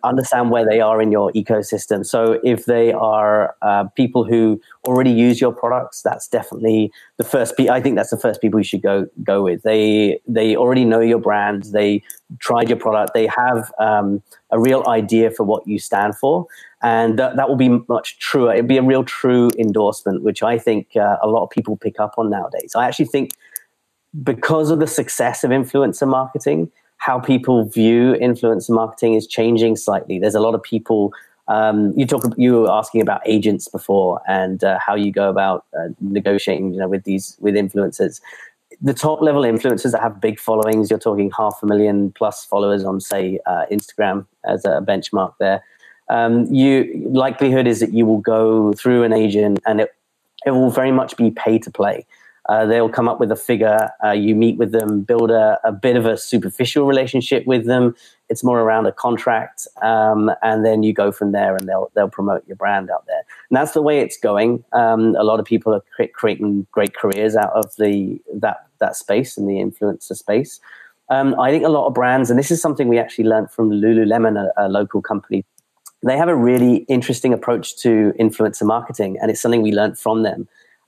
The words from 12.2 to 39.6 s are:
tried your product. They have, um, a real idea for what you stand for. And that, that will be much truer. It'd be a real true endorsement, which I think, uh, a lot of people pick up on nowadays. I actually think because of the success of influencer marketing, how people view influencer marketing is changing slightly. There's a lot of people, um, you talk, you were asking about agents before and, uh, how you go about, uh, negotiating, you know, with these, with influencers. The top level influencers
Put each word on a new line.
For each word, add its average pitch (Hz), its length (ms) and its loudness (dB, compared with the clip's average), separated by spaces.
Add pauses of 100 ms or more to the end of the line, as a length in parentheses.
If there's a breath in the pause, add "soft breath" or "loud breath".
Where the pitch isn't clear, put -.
tried 117 280 0
your 117 100 0
product. 107 360 -2
They 113 140 2
have, 120 520 -2
um, 104 420 0 (300 soft breath)
a 110 80 0
real 131 280 2
idea 113 440 2
for 113 120 -4
what 104 240 -2
you 104 120 -4
stand 101 360 -2
for. 165 320 -2 (340 loud breath)
And 113 380 0
that, 127 160 0
that 135 140 0
will 139 60 2
be 127 140 4 (180)
much - 320 -4
truer. 120 340 2
It'd 120 140 2
be 131 100 4
a 131 60 2
real 131 200 4
true 123 540 2
endorsement, 104 640 -2
which 104 200 -2
I 117 140 0
think, 107 380 -2
uh, 104 260 2
a 110 60 0
lot 107 160 2
of - 60 -8
people 107 280 -4
pick - 220 -8
up 107 180 -4
on 110 120 -2
nowadays. - 460 -6
I 120 120 0
actually 123 180 -2
think 135 260 -4 (920 loud breath)
because 151 480 0
of 160 80 0
the 156 80 0
success 123 560 -4
of 131 80 0
influencer 135 560 0
marketing, 143 640 -2 (260)
how 127 220 -2
people 127 460 2
view 117 560 4
influencer 117 480 0
marketing 113 460 0
is 113 120 0
changing 113 480 2
slightly. 98 440 -4
There's 101 160 0
a 107 40 2
lot 113 160 2
of 110 80 -4
people, 107 500 -2 (340 loud breath)
um, 107 480 2
you 135 120 0
talk, 120 160 -2 (140)
you 123 240 4
were 101 100 4
asking 110 300 0
about 104 240 0
agents 107 420 0
before 95 600 0
and, 95 360 -2
uh, 95 160 0
how 101 160 -2
you 104 160 -2
go 98 180 0
about, 95 360 -2 (120)
uh, 82 120 -8 (120)
negotiating, 98 720 -2
you 92 60 -8
know, 95 80 -4
with 95 160 -4
these, 98 360 -6
with 104 140 -2
influencers. 98 680 -2 (600 loud breath)
The 135 120 0
top 156 280 -2
level 143 220 2
influencers 117 500 0